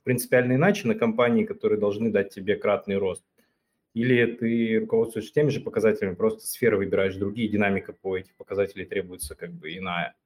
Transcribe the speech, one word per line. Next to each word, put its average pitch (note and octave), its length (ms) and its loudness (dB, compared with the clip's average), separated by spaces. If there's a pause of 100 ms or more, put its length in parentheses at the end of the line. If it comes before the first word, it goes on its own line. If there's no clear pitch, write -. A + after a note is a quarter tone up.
принципиально B2+ 520 2
иначе D#3 340 2
на A2 60 4
компании, A#2 500 2
которые G#2+ 340 0
должны G#2 320 0
дать G2 240 0
тебе G2 220 -2
кратный G2+ 400 0
рост? F#2+ 280 -4 (720)
Или A#2+ 320 4
ты A2+ 540 0
руководствуешься A2+ 540 0
теми D3+ 160 4
же A2+ 100 -2
показателями, G#2 560 0
просто A2 300 -2
сферы G#2+ 320 2
выбираешь F#2+ 380 0
другие, G2+ 320 -4
динамика G2+ 440 0
по F#2+ 260 -6
этим - 200 -16
показателям F#2+ 500 -4
требуется F2+ 480 -8
как F2 160 -12
бы E2 240 -12
иная? F2 380 -6 (120)